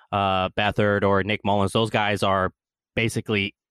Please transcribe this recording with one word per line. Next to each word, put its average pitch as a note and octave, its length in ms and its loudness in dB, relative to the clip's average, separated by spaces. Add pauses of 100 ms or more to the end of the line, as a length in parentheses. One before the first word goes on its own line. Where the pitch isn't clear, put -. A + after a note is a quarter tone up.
(120)
uh, F#2+ 380 0
Beathard G#2 540 0
or G2 200 2
Nick G#2 200 -4
Mullens, G2+ 280 0
those A2+ 180 0
guys G#2 320 -2
are F#2+ 320 0 (420)
basically G#2+ 600 -2 (160)